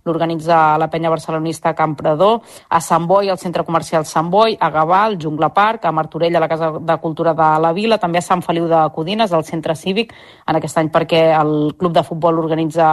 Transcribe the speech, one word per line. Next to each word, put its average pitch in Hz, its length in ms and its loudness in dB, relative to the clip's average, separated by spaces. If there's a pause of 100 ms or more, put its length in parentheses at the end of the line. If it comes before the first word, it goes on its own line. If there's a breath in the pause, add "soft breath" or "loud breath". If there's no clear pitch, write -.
l'organitza 160 760 2
la 160 100 0
penya 165 220 -2
barcelonista 160 640 -4
Campredó, 165 680 0 (260 loud breath)
a 165 120 0
Sant 170 280 0
Boi, 196 240 2
al 175 100 -4
Centre 170 220 -4
Comercial 160 420 -2
Sant 165 240 -2
Boi, 220 300 2
a 165 100 0
Gavà, 160 380 2
al 208 100 -4
Jungla 151 380 -2
Park, 214 320 2
a 156 40 0
Martorell, 160 440 -2
a 160 80 2
la 156 40 -2
Casa 160 300 -2
de 165 240 -2
Cultura 165 320 -2
de 156 140 2 (140)
la 165 120 2
Vila, 214 240 0
també 175 220 -2
a - 40 -4
Sant 180 200 0
Feliu 170 260 0
de 160 140 4 (100)
Codines, 190 380 -2
al 160 160 0
Centre 165 260 -4
Cívic, 196 400 -4 (320 loud breath)
en 160 140 0
aquest 160 180 -4
any 156 160 0
perquè 165 280 2 (120)
el 151 460 0
Club 175 160 -2
de 165 100 4
Futbol 165 380 0
organitza, 160 480 0